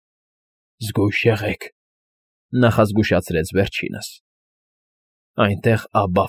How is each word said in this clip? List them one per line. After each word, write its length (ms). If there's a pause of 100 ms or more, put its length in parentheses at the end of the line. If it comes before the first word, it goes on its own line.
(840)
"Զգույշ 380 (100)
եղեք", 340 (880)
նախազգուշացրեց 1000
վերջինս։ 540 (1300)
"Այնտեղ 560
Աբբա 360